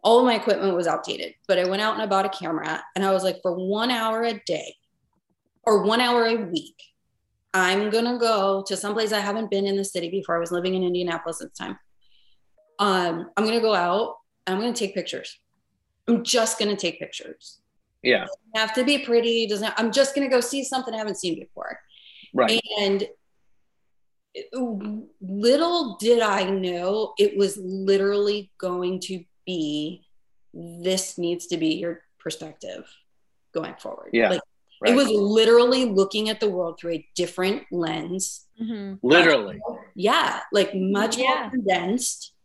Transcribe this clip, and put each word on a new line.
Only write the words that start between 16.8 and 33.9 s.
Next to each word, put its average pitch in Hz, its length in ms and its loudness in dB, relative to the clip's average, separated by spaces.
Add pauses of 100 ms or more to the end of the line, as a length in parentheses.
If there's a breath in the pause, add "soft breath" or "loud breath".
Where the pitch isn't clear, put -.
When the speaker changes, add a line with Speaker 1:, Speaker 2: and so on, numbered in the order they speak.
Speaker 1:
pictures." - 640 -16 (420)
Speaker 2:
Yeah. 120 240 4
Speaker 1:
Doesn't - 300 -12
have 220 180 0
to 254 100 2
be 285 200 2
pretty. 233 440 2
Doesn't, 208 280 -4
I'm 226 140 0
just 269 240 2
gonna 277 140 0
go 254 120 4
see 269 220 -4
something 254 320 -4
I 220 40 -6
haven't 208 180 -6
seen 170 240 -4
before. - 400 -14 (520 soft breath)
Speaker 2:
Right. 226 280 2 (180)
Speaker 1:
And 196 300 0 (1300)
it, - 120 -12 (720)
little 240 800 2
did 233 220 4
I 202 240 2
know 190 720 -2
it 202 180 4
was 196 200 2
literally 196 1000 0
going 180 420 -4
to 180 240 -10 (220)
be, 156 580 -6 (480)
this 170 680 -4
needs 175 300 -4
to 175 80 -2
be 160 180 0
your 170 280 -6 (160)
perspective - 680 -12 (680)
going - 240 -6
forward. - 360 -14